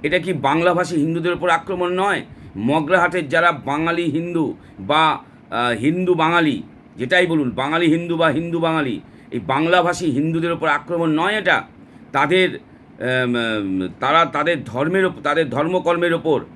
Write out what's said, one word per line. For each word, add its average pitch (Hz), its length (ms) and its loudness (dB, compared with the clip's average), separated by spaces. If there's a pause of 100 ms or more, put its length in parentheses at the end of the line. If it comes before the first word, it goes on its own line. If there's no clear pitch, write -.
এটা 156 160 0
কি 175 140 -2
বাংলাভাষী 165 640 2
হিন্দুদের 165 360 0
ওপর 175 180 -2
আক্রমণ 175 400 0 (120)
নয়? 196 180 0 (360)
মগরাহাটের 160 720 0
যারা 165 240 4
বাঙালি 160 520 -2 (120)
হিন্দু 165 280 -2 (360)
বা, 151 300 2
আহ, - 640 -4 (120)
হিন্দু 180 300 2
বাঙালি, 160 420 2 (400)
যেটাই 180 300 2
বলুন, 156 240 0
বাঙালি 147 360 0
হিন্দু 165 300 2
বা 165 120 2
হিন্দু 165 320 -2
বাঙালি, 151 400 0 (300)
এই 120 100 -6 (120)
বাংলাভাষী 170 580 2
হিন্দুদের 165 420 0
ওপর 156 160 -2
আক্রমণ 165 420 0 (100)
নয় 196 180 0
এটা? 175 180 2 (560)
তাদের, 156 440 2
আম, 127 800 -4
আম, 101 520 -2 (120)
তারা 147 240 2
তাদের 151 400 0
ধর্মের 160 400 0
ওপ-, - 180 -2
তাদের 147 280 0
ধর্মকর্মের 170 640 0
ওপর 156 240 0 (180)